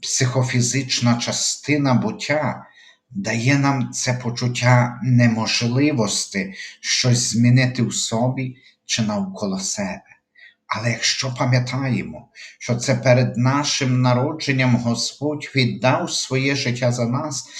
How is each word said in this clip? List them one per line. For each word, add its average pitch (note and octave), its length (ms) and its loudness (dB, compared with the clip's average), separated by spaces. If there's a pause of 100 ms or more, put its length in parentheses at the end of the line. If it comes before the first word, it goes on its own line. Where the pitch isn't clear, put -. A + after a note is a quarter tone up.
психофізична B2 1120 0
частина C#3 760 0
буття A#2 720 0 (440)
дає A#2 460 0
нам C3+ 360 0
це - 220 -2
почуття A#2+ 920 2
неможливості A#2 1500 2 (260)
щось - 520 0
змінити B2 520 4
в - 100 -2
собі B2+ 640 -2 (280)
чи - 160 -2
навколо G2 580 -2
себе. F#2+ 440 -6 (640)
Але A2+ 240 -4
якщо - 420 -4
пам'ятаємо, B2+ 960 -2 (300)
що - 160 -2
це C3 200 0
перед B2 420 4
нашим B2+ 640 0
народженням B2+ 760 2
Господь C#3+ 800 -2
віддав C3 560 0
своє C3+ 440 -2
життя B2 360 0
за A#2+ 140 -2
нас, C#3 440 -4 (100)